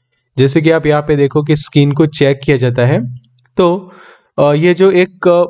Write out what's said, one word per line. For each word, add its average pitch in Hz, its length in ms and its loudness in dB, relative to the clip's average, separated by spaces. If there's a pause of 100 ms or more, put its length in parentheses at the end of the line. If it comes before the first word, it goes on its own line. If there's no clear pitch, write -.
(380)
जैसे 139 240 2
कि 160 100 2
आप 160 140 0
यहाँ 147 160 0
पे 151 140 -2
देखो 143 280 0
कि 151 120 0
स्किन 143 360 0
को 156 140 0
चेक 139 380 -2
किया 143 140 0
जाता 123 280 -2
है 156 140 0 (580)
तो, 185 340 -2 (480)
अ, 147 140 2
ये 175 200 0
जो 190 180 2
एक, 185 360 -2
अ, 175 220 2